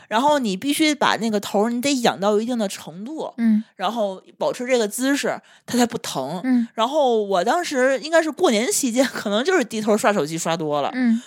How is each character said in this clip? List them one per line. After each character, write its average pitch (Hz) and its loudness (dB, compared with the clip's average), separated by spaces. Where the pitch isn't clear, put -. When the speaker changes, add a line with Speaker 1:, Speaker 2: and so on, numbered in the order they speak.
Speaker 1:
然 214 -2
后 294 4
你 214 -2
必 277 -4
须 302 0
把 120 2
那 220 -4
个 208 0
头 202 0
儿 233 -2
你 240 -4
得 277 0
仰 156 0
到 202 2
一 226 -2
定 240 -4
的 214 0
程 180 -14
度， 302 -8
Speaker 2:
嗯。 220 4
Speaker 1:
然 190 -4
后 208 -4
保 151 0
持 247 -8
这 254 2
个 226 2
姿 262 0
势， 208 -2
它 - -2
才 240 6
不 233 -4
疼。 151 -6
Speaker 2:
嗯。 247 2
Speaker 1:
然 226 0
后 262 2
我 196 2
当 320 2
时 262 2
应 294 -10
该 330 6
是 320 -2
过 359 2
年 233 2
期 269 -2
间， 254 4
可 - -6
能 208 2
就 370 2
是 269 2
低 220 -6
头 214 2
刷 214 4
手 180 0
机 160 -6
刷 165 -2
多 147 -2
了， 131 -2
Speaker 2:
嗯。 240 2